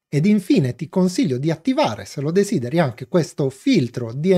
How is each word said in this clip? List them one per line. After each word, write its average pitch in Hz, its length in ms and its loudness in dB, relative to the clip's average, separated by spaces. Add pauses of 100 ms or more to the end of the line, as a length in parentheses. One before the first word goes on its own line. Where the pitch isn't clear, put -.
Ed 147 160 0
infine 202 520 2
ti 156 120 -10
consiglio 185 480 0
di 143 140 -2
attivare, 151 540 -2
se - 160 -10
lo 143 100 -4
desideri, 170 480 0
anche 131 300 -2
questo 156 420 -2
filtro 123 640 -2
D 151 260 0